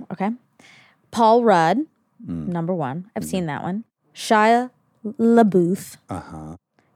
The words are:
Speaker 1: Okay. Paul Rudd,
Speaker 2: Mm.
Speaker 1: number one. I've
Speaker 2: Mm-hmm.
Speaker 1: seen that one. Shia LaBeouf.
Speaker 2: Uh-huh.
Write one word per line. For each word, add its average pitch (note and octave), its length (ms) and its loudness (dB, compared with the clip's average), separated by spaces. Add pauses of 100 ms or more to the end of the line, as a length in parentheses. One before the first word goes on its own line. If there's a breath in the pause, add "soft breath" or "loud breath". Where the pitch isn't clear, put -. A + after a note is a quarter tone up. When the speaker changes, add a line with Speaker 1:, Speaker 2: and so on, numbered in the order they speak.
(120)
Speaker 1:
Okay. G3 200 -4 (800 soft breath)
Paul A#3 320 4
Rudd, F#3 360 4 (460)
Speaker 2:
Mm. D#3+ 220 -10
Speaker 1:
number E3+ 260 -4
one. D#3+ 440 -8
I've A3 60 -6
Speaker 2:
Mm-hmm. - 60 -12
Speaker 1:
seen F#3 180 -4
that C#3+ 160 -8
one. G3+ 200 -6 (320)
Shia A3+ 540 2 (360)
LaBeouf. G#3 920 2 (120)
Speaker 2:
Uh-huh. D#2+ 460 -12 (400)